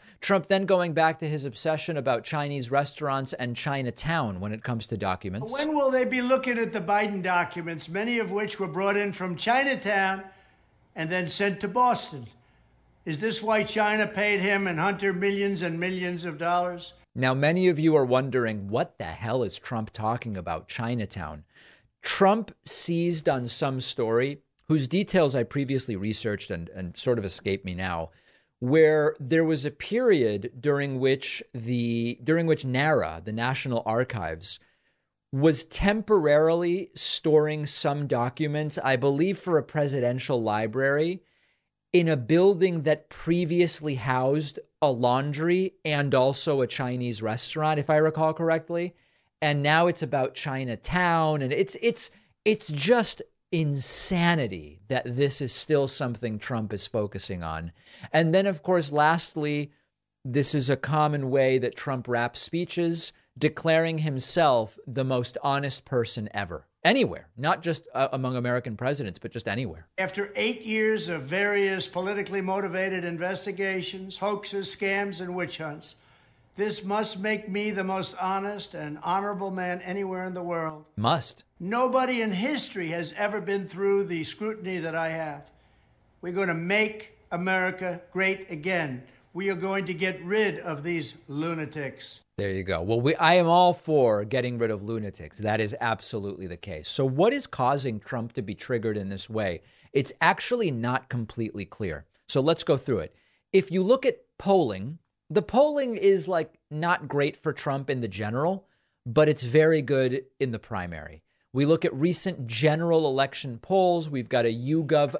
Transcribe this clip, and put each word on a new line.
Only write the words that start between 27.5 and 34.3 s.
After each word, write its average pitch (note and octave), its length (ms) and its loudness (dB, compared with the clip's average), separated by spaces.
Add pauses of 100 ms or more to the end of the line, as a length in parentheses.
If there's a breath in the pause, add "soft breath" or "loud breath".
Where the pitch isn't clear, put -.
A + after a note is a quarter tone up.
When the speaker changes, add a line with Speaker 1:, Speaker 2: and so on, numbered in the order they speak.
Speaker 1:
me F#2 120 -6
now, E2+ 340 -4 (480 soft breath)
where D3+ 600 4
there D#3+ 260 2
was D#3 180 0
a D3 60 -2
period C#3+ 880 2
during C#3 400 0
which C3+ 440 0 (100)
the, A#2 680 0
during E3 240 2
which D3+ 180 2
nara, B2+ 580 2
the G#2+ 80 -8
National A#2+ 540 -2
Archives, G2 720 -2 (720)